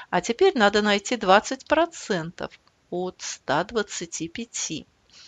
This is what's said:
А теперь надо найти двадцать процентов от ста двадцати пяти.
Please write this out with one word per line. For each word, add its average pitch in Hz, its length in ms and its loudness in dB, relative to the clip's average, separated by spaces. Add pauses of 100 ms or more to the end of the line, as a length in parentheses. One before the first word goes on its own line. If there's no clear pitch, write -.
(100)
А 180 100 0
теперь 359 360 2
надо 208 260 4
найти 208 340 0
двадцать 214 500 2
процентов 254 920 -2 (320)
от 180 320 -8
ста - 420 -4
двадцати 208 640 -8
пяти. - 580 -10 (400)